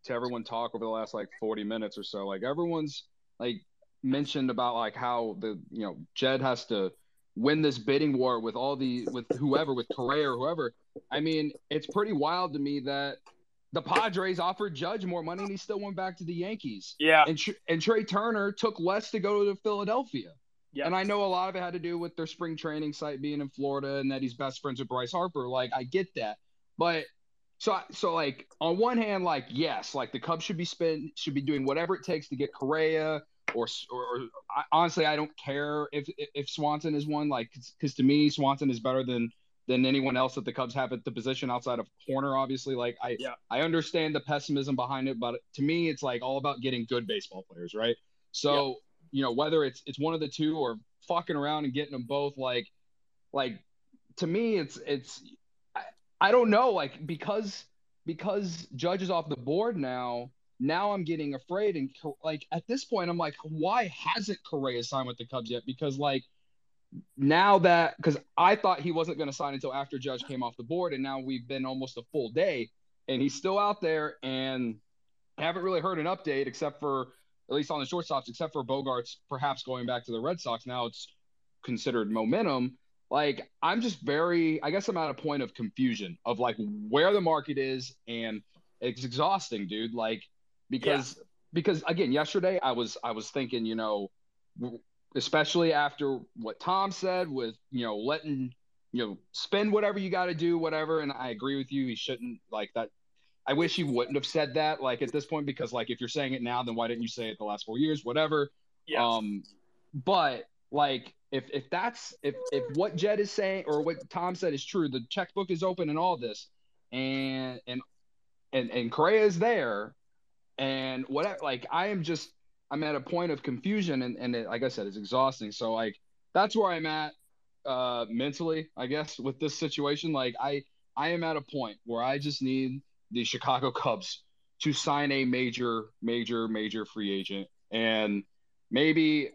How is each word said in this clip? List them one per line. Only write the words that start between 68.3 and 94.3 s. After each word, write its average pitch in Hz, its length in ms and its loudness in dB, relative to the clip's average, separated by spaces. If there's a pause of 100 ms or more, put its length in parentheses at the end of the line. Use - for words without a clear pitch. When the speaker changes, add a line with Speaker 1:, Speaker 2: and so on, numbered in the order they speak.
Speaker 1:
I 185 200 8
thought 185 240 2
he 165 120 -2
wasn't 160 260 0
gonna 143 140 -2
sign 139 220 -4
until 135 200 -4
after 139 240 -4
Judge 127 260 -4
came 131 180 -6
off 117 140 -4
the 123 60 -10
board, 165 320 0
and 131 80 -2
now 135 160 -4
we've 131 280 -4
been 131 200 -4
almost 131 320 -6
a 117 40 -8 (100)
full 123 180 0
day, 147 400 2 (380)
and 131 120 0
he's 139 140 2
still 190 240 0
out 208 220 2
there, 160 420 0
and 131 560 -2 (580)
I 147 60 -6
haven't 170 220 -2
really 185 160 2
heard 175 180 0
an 151 80 -2
update 151 400 0
except 143 340 -4
for, 135 280 0 (420)
at 127 60 0
least 143 160 0
on 147 80 -2
the 131 60 -4
shortstops, 156 420 -2
except 151 240 -6
for 135 120 -4
Bogaerts 131 520 -2 (120)
perhaps 139 360 -2
going 123 220 -4
back 120 180 -2
to 120 80 -8
the 113 80 -2
Red 165 200 -2
Sox. 117 260 -4
Now 123 200 -2
it's - 220 -10 (560)
considered 117 460 0
momentum. 127 680 2 (320)
Like, 143 400 0 (120)
I'm 190 180 2
just 214 200 -2
very, 160 640 2
I 123 80 0
guess 196 180 0
I'm 202 80 0
at 156 140 0
a 135 40 -6
point 147 280 -2
of 117 120 -6
confusion 107 720 -2
of, 113 140 0
like, 117 180 2 (320)
where 151 240 6
the 208 80 6
market 151 380 2
is, 131 380 -2 (100)
and 113 360 -4 (380)
it's 120 240 -4
exhausting, 131 640 0
dude. 110 280 -4
Like, 110 280 -2 (480)
because, 131 480 0
Speaker 2:
Yeah. - 60 -20 (280)
Speaker 1:
because 165 340 2
again, 160 260 2
yesterday 180 500 2
I 131 100 2
was, 117 320 -2
I 120 60 -2
was 110 200 -6
thinking, 120 360 -2
you 113 80 -2
know, 107 360 -2 (480)